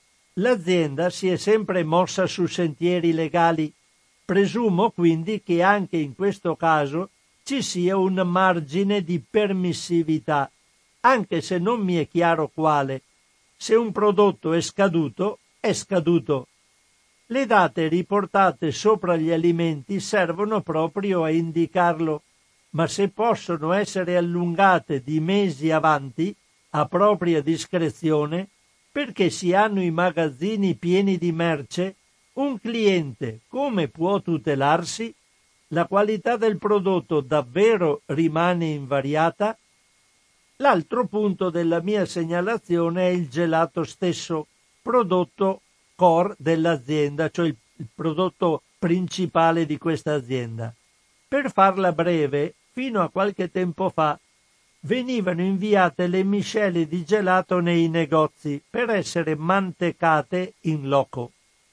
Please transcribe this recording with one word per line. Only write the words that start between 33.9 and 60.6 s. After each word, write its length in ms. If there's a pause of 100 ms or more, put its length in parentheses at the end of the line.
tutelarsi? 920 (560)
La 160
qualità 500
del 220
prodotto 640
davvero 840
rimane 580
invariata? 920 (1000)
L'altro 500
punto 420
della 320
mia 240
segnalazione 1000
è 40
il 180
gelato 540
stesso, 640 (340)
prodotto 800 (340)
core 420
dell'azienda, 920
cioè 180
il, 80 (220)
il 160
prodotto 680 (160)
principale 880
di 120
questa 360
azienda. 600 (540)
Per 240
farla 420
breve, 640 (160)
fino 300
a 80
qualche 400
tempo 400
fa 300 (600)
venivano 600
inviate 640
le 160
miscele 640
di 160
gelato 560
nei 280
negozi 800
per 220
essere 460
mantecate 1300